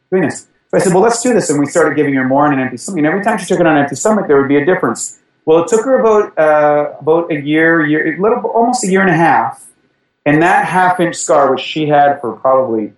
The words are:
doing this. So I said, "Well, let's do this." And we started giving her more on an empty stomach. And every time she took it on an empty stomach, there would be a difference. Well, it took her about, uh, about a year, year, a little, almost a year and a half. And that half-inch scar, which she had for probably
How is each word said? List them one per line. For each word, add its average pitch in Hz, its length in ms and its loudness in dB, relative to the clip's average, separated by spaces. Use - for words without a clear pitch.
doing 185 180 0
this. - 180 -14
So 185 80 -2
I - 20 2
said, 185 140 0
"Well, 190 100 4
let's 233 180 0
do 247 120 0
this." 180 160 0
And 147 100 -2
we 143 60 0
started 151 300 0
giving 147 180 0
her 131 100 -2
more 135 220 0
on 143 80 2
an 135 60 -2
empty 123 180 -6
stomach. 190 220 -8
And 147 80 0
every 190 160 -4
time 214 160 -2
she - 80 -12
took 175 120 0
it 170 60 2
on 151 100 2
an 143 80 2
empty 143 120 -6
stomach, 214 320 0
there 143 120 4
would 139 80 0
be 143 100 2
a 143 60 0
difference. 147 540 -4
Well, 165 180 4
it 165 40 -6
took 220 160 0
her 262 160 2
about, 208 380 0
uh, 147 640 2
about 165 320 0
a 147 100 -6
year, 160 420 0
year, 156 320 -2
a 170 60 -6
little, 226 160 0
almost 240 320 0
a 202 40 -4
year 190 140 0
and 190 80 2
a 160 60 2
half. 143 500 0
And 151 200 2
that 196 220 2
half-inch 180 500 0
scar, 143 340 2
which 127 120 -2
she 156 260 -6
had 143 340 2
for 110 120 -6
probably 113 640 -2